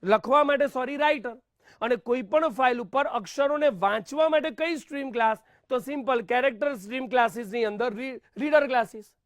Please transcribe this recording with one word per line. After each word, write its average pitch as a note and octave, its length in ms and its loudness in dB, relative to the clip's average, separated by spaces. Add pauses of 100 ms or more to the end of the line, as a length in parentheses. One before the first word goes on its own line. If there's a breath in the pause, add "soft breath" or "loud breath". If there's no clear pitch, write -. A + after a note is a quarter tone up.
લખવા A3 400 4
માટે, C#4+ 240 2
સોરી, C4 300 -6
રાઇટર. C4+ 380 0 (460 soft breath)
અને A#3+ 140 0
કોઈ A#3+ 260 -2
પણ D4+ 280 0
ફાઇલ B3 300 0
ઉપર A#3+ 260 -2
અક્ષરોને C#4+ 640 0
વાંચવા G#3+ 600 0
માટે D#4 220 2
કઈ D#4+ 260 -2
સ્ટ્રીમ C#4 340 -8
ક્લાસ? A3 260 2 (320 soft breath)
તો B3+ 100 0
સિમ્પલ B3+ 420 -2
કેરેક્ટર B3 540 0
સ્ટ્રીમ A#3+ 320 -8
ક્લાસીસની A#3 580 0
અંદર G#3+ 280 -2
રી-, B3 260 -8 (180)
રીડર D4 300 4
ક્લાસીસ. A3+ 460 -2 (120)